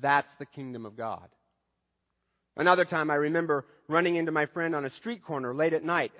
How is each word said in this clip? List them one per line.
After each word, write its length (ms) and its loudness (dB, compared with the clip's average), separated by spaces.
That's 380 4
the 80 -12
kingdom 400 -12
of 100 -16
God. 320 -8
Another 280 6
time 260 -2
I 60 2
remember 480 0
running 260 2
into 160 -2
my 160 0
friend 300 -4
on 80 -4
a 60 -6
street 340 -12
corner 280 -6
late 200 0
at 120 -2
night 360 -2